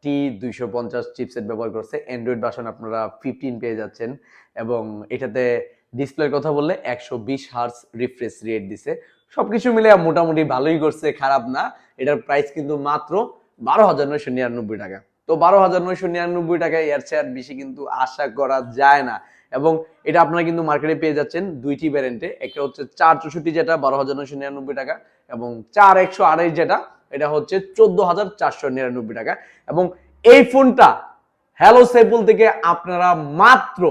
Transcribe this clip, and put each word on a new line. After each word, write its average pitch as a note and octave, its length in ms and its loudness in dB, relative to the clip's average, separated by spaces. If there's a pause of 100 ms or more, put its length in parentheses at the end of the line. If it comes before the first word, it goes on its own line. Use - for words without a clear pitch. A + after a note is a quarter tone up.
টি C#3+ 120 -4 (260)
দুইশো A#2+ 240 -8 (100)
পঞ্চাশ A#2+ 300 -6 (100)
চিপসেট A#2+ 340 -10
ব্যবহার A2+ 260 -8
করছে। A2 200 -12 (200)
Android A#2+ 280 -6
ভার্সন A#2 300 -8
আপনারা A2+ 260 -10 (220)
ফিফটিন B2+ 400 -10
পেয়ে A#2 200 -6
যাচ্ছেন A2 280 -10 (520)
এবং A#2 200 -6 (340)
এটাতে B2+ 280 -6 (540)
ডিসপ্লের C#3 380 -4
কথা C#3+ 220 -4
বললে D3 160 -2 (200)
একশো A#2+ 220 -12 (120)
বিশ C3+ 160 -6 (100)
হার্জ A#2+ 220 -6 (260)
রিফ্রেশ B2 340 -8 (120)
রেট A2 240 -4
দিছে। G#2+ 200 -12 (460)
সবকিছু A3 380 -2
মিলে A3 140 4 (180)
মোটামুটি D#3+ 360 0 (100)
ভালোই D3 300 0
করছে, D3+ 240 -2 (140)
খারাপ C3+ 220 0 (120)
না। D#3+ 80 -4 (380)
এটার D3 240 0
প্রাইস C#3+ 220 -2 (100)
কিন্তু D3 160 -6 (160)
মাত্র D3 240 -4 (540)
বারো F3+ 220 4
হাজার C#3+ 220 0
নয়শো D3 260 -6
নিরানব্বই A#2+ 460 -6
টাকা। F#2+ 160 -14 (280)
তো D#3 40 0 (120)
বারো F#3 220 6
হাজার F3+ 220 0
নয়শো F#3 280 -6
নিরানব্বই F3 500 -4
টাকায় D#3+ 280 -2
এর C#3 140 -4
চেয়ে D3+ 140 -4
আর C#3+ 60 -4 (100)
বেশি B2+ 240 -16
কিন্তু C3+ 200 -14 (220)
আশা C3+ 220 -6 (140)
করা C3+ 180 0 (220)
যায় C#3 300 6
না। A2 80 -8 (400)
এবং D3+ 140 2 (380)
এটা D#3+ 160 2
আপনারা E3+ 220 -2
কিন্তু E3+ 220 -4
মার্কেটে D3+ 320 -2
পেয়ে D#3 180 -2
যাচ্ছেন D#3+ 240 -6 (200)
দুইটি C#3+ 300 -4
ভ্যারিয়েন্টে, C3 340 -4 (180)
একটা - 200 -14
হচ্ছে C#3 160 -10 (180)
চার D#3+ 220 6
চৌষট্টি D#3+ 360 -8
যেটা E3 160 0 (100)
বারো C3+ 180 0
হাজার C#3 180 -4
নয়শো C#3+ 220 -12
নিরানব্বই C#3 380 -10
টাকা C3 160 -8 (360)
এবং A#2+ 180 -10 (260)
চার G3 280 8
একশো F#3+ 280 -2
আঠাশ E3 280 2
যেটা, F3 180 0 (380)
এটা D3 180 -2
হচ্ছে D3+ 220 -2 (220)
চোদ্দ G3+ 200 6 (120)
হাজার G3 180 0 (120)
চারশো D3 280 -4 (100)
নিরানব্বই B2 420 -6
টাকা। A2+ 140 -6 (380)
এবং E3 120 0 (420)
এই C4 160 10 (100)
ফোনটা B3+ 360 6 (720)
হ্যালো A3 220 10 (120)
সাইফুল A3+ 360 6
থেকে A3 160 6 (260)
আপনারা F3+ 380 0 (320)
মাত্র B3 500 4